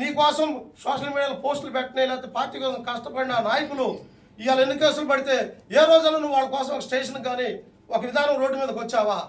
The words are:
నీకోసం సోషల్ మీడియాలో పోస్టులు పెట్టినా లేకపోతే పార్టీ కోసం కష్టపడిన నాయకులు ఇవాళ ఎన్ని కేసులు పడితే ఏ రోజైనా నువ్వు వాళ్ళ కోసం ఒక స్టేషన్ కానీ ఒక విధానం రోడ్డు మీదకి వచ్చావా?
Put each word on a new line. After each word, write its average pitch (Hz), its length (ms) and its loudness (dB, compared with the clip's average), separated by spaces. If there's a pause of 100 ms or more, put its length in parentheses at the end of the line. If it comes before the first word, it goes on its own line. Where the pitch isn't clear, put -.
నీకోసం 294 480 2 (340)
సోషల్ 277 320 -4
మీడియాలో 277 280 -2
పోస్టులు 277 340 -4
పెట్టినా 262 320 -2
లేకపోతే 254 280 -6
పార్టీ 233 260 -4
కోసం 254 260 -4
కష్టపడిన 254 460 -4 (140)
నాయకులు 277 380 0 (560)
ఇవాళ 262 220 2
ఎన్ని 277 160 -2
కేసులు 302 300 2
పడితే 269 260 2 (400)
ఏ 302 140 8
రోజైనా 320 320 6
నువ్వు 294 140 -2
వాళ్ళ 269 180 2
కోసం 269 220 -4
ఒక 233 100 -8
స్టేషన్ 262 420 -4
కానీ 247 200 -2 (440)
ఒక 220 140 2
విధానం 294 340 2
రోడ్డు 269 200 0
మీదకి 254 220 -4
వచ్చావా? 214 460 0